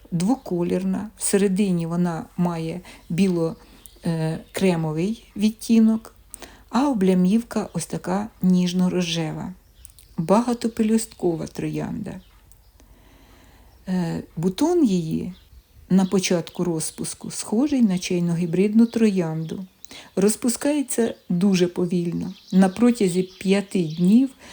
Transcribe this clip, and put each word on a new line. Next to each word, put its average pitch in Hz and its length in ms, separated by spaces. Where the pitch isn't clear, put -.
двоколірна. 185 1080
Всередині 190 680
вона 170 380
має 170 440
біло-, 170 480
е, 160 340
кремовий 170 840
відтінок, 220 800
а 277 180
облямівка 190 840
ось 170 140
така 180 420
ніжно-рожева. 180 1120
Багатопелюсткова 220 1300
троянда. 151 760
Е, 170 340
бутон 294 480
її 180 500
на 190 140
початку 185 600
розпуску - 680
схожий 262 520
на 185 160
чайногібридну 180 880
троянду. 185 800
Розпускається 233 960
дуже 180 380
повільно. 175 680
На 190 160
протязі 196 540
п'яти 190 600
днів 180 480